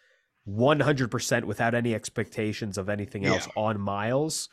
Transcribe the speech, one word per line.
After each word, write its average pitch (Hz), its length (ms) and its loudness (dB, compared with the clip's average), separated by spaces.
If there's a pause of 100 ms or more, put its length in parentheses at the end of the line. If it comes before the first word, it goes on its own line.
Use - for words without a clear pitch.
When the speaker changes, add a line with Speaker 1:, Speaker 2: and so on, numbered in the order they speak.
(440)
Speaker 1:
one 120 360 4
hundred 131 300 2
percent 117 360 0
without 117 280 0
any 120 200 2
expectations 107 840 -4
of 95 100 -4
anything 101 380 -4
else 95 220 2
Speaker 2:
Yeah. - 140 -4
Speaker 1:
on 107 180 0
Miles, 113 720 -2